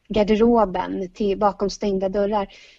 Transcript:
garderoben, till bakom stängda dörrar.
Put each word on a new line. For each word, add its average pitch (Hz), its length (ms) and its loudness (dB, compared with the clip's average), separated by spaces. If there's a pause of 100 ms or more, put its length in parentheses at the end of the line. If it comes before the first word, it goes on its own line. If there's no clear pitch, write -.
garderoben, 202 1040 2
till 196 240 -2
bakom 202 320 0
stängda 190 380 -2
dörrar. 202 400 -2 (300)